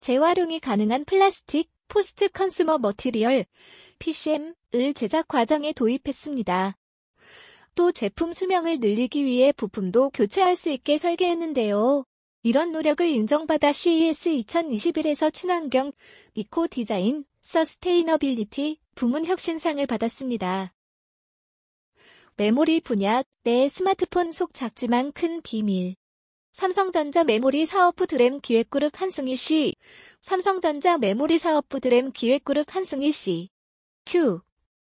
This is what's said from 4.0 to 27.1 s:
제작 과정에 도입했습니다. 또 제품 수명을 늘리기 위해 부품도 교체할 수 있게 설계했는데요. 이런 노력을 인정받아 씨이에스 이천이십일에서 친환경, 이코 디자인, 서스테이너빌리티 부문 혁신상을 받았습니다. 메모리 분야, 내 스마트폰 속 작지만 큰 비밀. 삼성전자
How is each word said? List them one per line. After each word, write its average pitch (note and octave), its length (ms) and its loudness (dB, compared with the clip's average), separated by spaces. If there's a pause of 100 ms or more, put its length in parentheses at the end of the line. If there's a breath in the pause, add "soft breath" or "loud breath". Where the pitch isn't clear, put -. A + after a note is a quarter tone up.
제작 D#4 320 -2
과정에 D4 460 0
도입했습니다. A3+ 1040 -2 (960 loud breath)
또 F4 160 4
제품 E4 420 -2
수명을 E4+ 460 0
늘리기 A#3+ 460 0
위해 B3+ 260 4
부품도 A3 600 0
교체할 F4+ 440 2
수 E4+ 160 -4
있게 D4 280 0
설계했는데요. C#4+ 1080 0 (400)
이런 C#4+ 260 2
노력을 D#4 340 0
인정받아 D4 680 2
씨이에스 E4 560 2
이천이십일에서 D#4 1000 0
친환경, D4+ 600 -2 (440 soft breath)
이코 E4 340 -4
디자인, A#3 560 -2 (180)
서스테이너빌리티 D#4 1400 -2 (160)
부문 C4 320 -2
혁신상을 D#4+ 580 -2
받았습니다. G#3+ 880 -4 (1600 soft breath)
메모리 D4 460 2
분야, G#3+ 420 0 (180)
내 B3 260 2
스마트폰 F4+ 640 -2
속 - 240 -6
작지만 B3 560 -2
큰 E4 320 -4
비밀. F#3+ 540 -4 (560)
삼성전자 F4 720 0